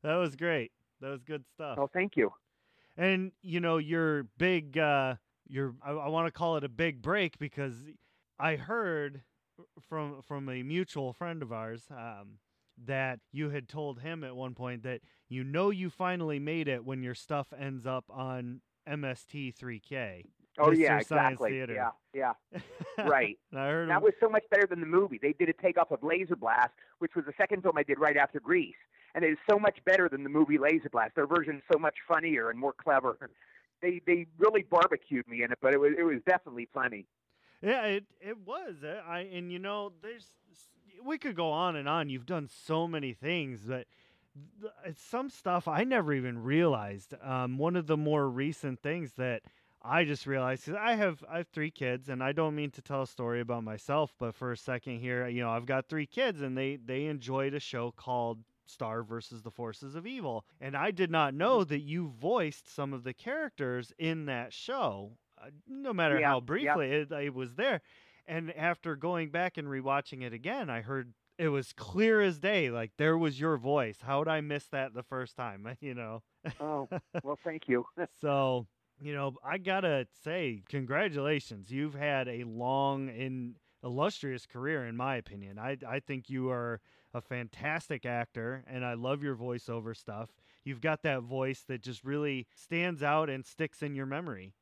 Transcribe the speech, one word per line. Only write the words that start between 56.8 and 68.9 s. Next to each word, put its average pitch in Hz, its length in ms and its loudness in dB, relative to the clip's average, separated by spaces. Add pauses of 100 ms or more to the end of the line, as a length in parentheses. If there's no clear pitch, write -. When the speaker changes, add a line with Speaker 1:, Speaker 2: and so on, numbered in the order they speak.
Speaker 1:
enjoyed 135 500 -2
a 147 60 -4
show 120 300 -6
called 117 540 -4 (220)
Star 113 360 -6
versus 113 400 -10
the 113 80 -12
Forces 120 440 -10
of 165 120 -10
Evil, 175 400 -6 (120)
and 139 160 -10
I 151 160 0
did 180 200 2
not 151 240 4
know 214 260 6
Speaker 2:
Mm-hmm. 180 80 2
Speaker 1:
that 143 120 0
you 156 280 -2 (100)
voiced 165 560 0
some 139 200 -4
of 120 100 -10
the 127 80 -6
characters 143 840 -6
in 160 260 -2
that 127 300 -6
show, 120 640 -4 (200)
uh, 135 120 -20 (180)
no 269 240 -6
matter 165 260 4
Speaker 2:
Yeah, 151 100 4
Speaker 1:
how 139 80 6
Speaker 2:
yeah. 123 40 0
Speaker 1:
briefly 147 500 0
it, 147 220 0
it 143 220 -4
was 127 220 -8
there. 220 260 0 (440)
And 165 300 -6
after 165 400 -2